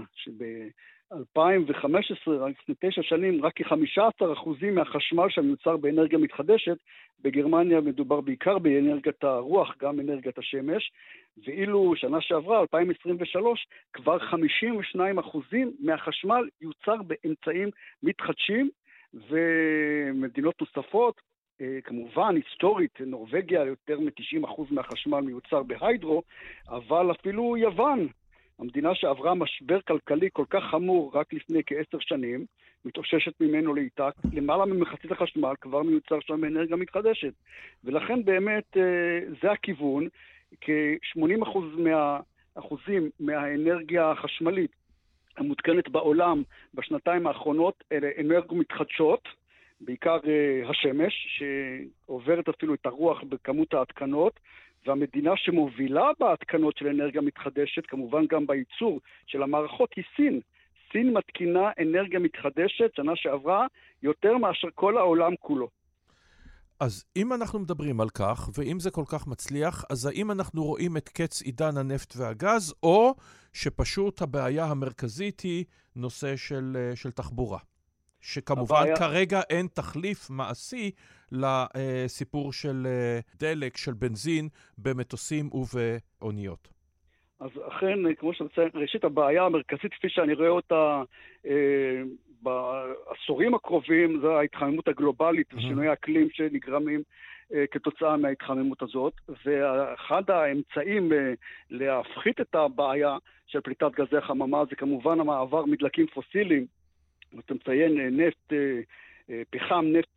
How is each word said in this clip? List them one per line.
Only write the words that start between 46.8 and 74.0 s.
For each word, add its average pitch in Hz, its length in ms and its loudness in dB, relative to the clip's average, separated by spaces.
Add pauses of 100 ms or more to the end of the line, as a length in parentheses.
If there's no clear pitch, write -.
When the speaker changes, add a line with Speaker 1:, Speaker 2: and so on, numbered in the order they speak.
Speaker 1:
האחרונות, 156 640 0
אלה 143 180 0 (100)
אנרגיות 165 320 2
מתחדשות, 160 760 0 (540)
בעיקר, 160 360 0 (100)
אה, 139 420 2
השמש, 151 680 0 (680)
שעוברת 147 420 0
אפילו 156 240 -2
את 135 120 -4
הרוח 147 380 0
בכמות 139 500 -2
ההתקנות, 143 640 0 (460)
והמדינה 143 500 0
שמובילה 147 840 2
בהתקנות 156 580 2
של 143 100 -4
אנרגיה 143 340 0
מתחדשת, 143 640 -2
כמובן 135 420 0
גם 151 180 0
בייצור 143 520 -2 (280)
של 139 160 -4
המערכות, 147 520 0
היא 185 80 -6 (120)
סין. 285 240 4 (520)
סין 240 220 2
מתקינה 180 580 0 (100)
אנרגיה 180 380 0
מתחדשת 175 760 0
שנה 147 200 -2
שעברה 165 520 0 (360)
יותר 196 340 4
מאשר 190 380 0
כל 202 220 2
העולם 170 420 4
כולו. - 300 -4 (1080)
Speaker 2:
אז 110 260 -4 (100)
אם 226 180 0
אנחנו 226 260 -4
מדברים 147 420 -2
על 110 80 2
כך, 104 480 -2
ואם 147 220 -2
זה 180 120 -4
כל 160 200 -4
כך 151 160 -4
מצליח, 143 600 -4
אז 123 160 -4
האם 208 260 -2
אנחנו 180 320 -4
רואים 156 340 -2
את - 120 -6
קץ - 320 -6
עידן 143 360 -2
הנפט 135 400 -4
והגז, 151 560 -2 (100)
או 214 320 6 (380)
שפשוט - 680 -2